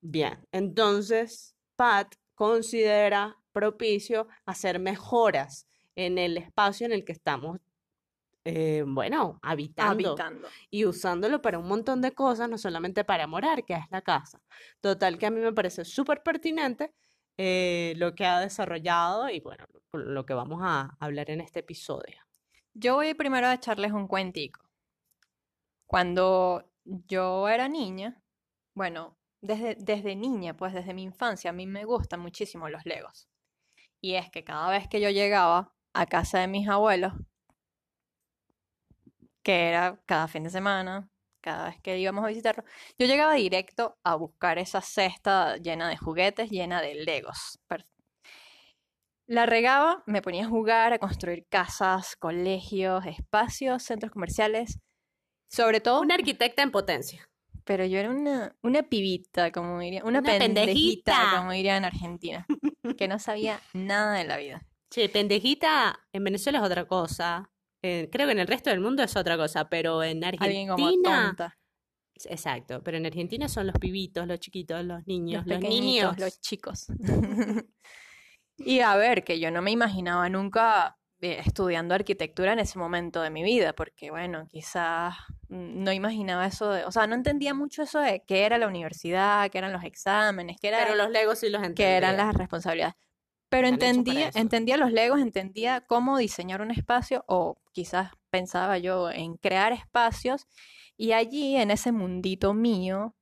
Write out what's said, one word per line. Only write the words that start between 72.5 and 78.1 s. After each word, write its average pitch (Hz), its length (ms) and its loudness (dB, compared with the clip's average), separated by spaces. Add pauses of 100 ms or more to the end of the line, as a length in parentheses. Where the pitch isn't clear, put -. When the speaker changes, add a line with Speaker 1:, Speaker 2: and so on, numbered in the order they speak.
Speaker 1:
pero 165 140 -4
en 160 80 -4
Argentina 175 420 -6
son 196 200 -4
los 185 100 0
pibitos, 185 500 -4
los 170 120 -4
chiquitos, 170 440 -8
los 175 240 -10
niños, 175 380 -4
Speaker 2:
Los 180 100 -2
Speaker 1:
los - 80 -4
Speaker 2:
pequeñitos, 226 200 0 (300)
Speaker 1:
niños. 185 60 -8
Speaker 2:
los 190 220 -6
chicos. - 460 -10
<laughs> 208 840 -2 (840)